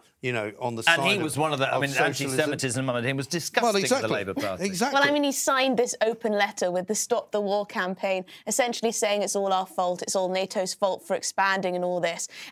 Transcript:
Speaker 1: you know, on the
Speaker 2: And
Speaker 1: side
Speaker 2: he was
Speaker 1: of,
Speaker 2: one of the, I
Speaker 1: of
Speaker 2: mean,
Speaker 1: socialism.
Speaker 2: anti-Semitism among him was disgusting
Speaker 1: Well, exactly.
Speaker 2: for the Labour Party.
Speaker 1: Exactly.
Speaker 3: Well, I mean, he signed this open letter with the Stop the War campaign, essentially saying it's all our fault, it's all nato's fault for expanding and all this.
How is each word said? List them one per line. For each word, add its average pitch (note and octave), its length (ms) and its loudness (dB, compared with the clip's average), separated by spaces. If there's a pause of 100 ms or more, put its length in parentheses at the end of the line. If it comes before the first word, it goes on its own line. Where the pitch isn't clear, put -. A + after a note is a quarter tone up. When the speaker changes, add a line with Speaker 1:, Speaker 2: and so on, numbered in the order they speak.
(220)
Speaker 1:
you B2+ 100 -2
know, G#2+ 300 -2
on A#2+ 140 -2
the A2+ 120 -6
Speaker 2:
And E3 140 6
Speaker 1:
side G3+ 160 2
Speaker 2:
he F#3+ 40 -2
was D3+ 120 -2
Speaker 1:
of, C3 80 -2
Speaker 2:
one D#3 100 2
of C#3 80 -2
the, C3 80 2
I B2+ 80 0
Speaker 1:
of C3 60 2
Speaker 2:
mean, C#3 80 0
Speaker 1:
socialism. C#3 360 0 (140)
Speaker 2:
anti-Semitism C3+ 500 0
among A#2+ 140 0
him C3+ 140 0
was C3+ 100 -4
disgusting A#3 400 0
Speaker 1:
Well, G#3 80 2
exactly. G3 280 2
Speaker 2:
for - 40 0
the A2 60 2
Labour G2 200 -2
Party. - 320 -4
Speaker 1:
Exactly. G#3+ 320 0
Speaker 3:
Well, C#4+ 120 6
I - 20 4
mean, D4 140 2
he C#4 80 0
signed C4 440 2
this A#3+ 240 2
open A3+ 300 0
letter G3+ 400 0
with F3+ 160 -2
the G#3+ 80 0
Stop - 380 -2
the G#3 80 0
War G3+ 240 0
campaign, F#3+ 580 -2 (240)
essentially A#3 460 0
saying G#3 300 0
it's F3+ 120 -2
all G3 160 0
our F#3+ 140 2
fault, F3+ 360 -2
it's - 140 -4
all F#3 140 0
nato's F#3 440 -2
fault - 320 -2
for F#3+ 120 -2
expanding F#3+ 580 0
and F3+ 80 -2
all F3+ 160 0
this. E3+ 300 -2 (220)